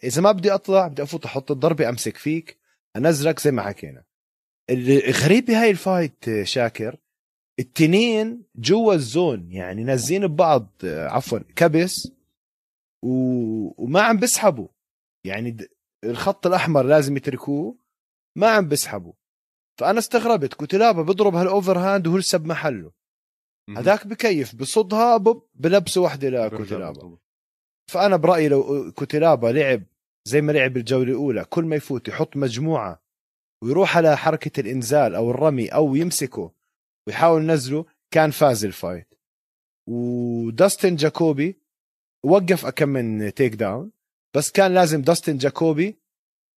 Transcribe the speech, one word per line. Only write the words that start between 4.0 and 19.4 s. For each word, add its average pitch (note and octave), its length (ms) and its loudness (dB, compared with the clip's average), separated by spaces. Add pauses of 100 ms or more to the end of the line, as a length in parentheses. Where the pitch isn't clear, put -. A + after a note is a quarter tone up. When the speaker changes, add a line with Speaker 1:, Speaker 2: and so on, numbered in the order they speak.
Speaker 1:
الغريب C3+ 760 2
بهاي A3+ 240 4
الفايت، F3+ 560 -2 (180)
شاكر، A#2 540 -4 (600)
التنين A3 840 0 (120)
جوا G3 380 2
الزون، B2 580 -2
يعني F#2+ 320 -8
نازين C3+ 440 -2
ببعض، D3+ 420 2 (140)
عفوًا، E2 560 -6 (160)
كبس E3+ 560 0 (960)
و-، A#2+ 760 -4
وما D3+ 180 0
عم A3+ 160 2
بسحبوا، F#3 500 0 (580)
يعني A2 260 -6
د-، A2+ 180 -14 (340)
الخط A#2+ 440 -2
الأحمر E3+ 360 2
لازم C#3+ 340 2
يتركوه، C#3+ 600 -6 (600)
ما G#3 120 6
عم G#3 180 4
بسحبوا. G2+ 460 -6 (680)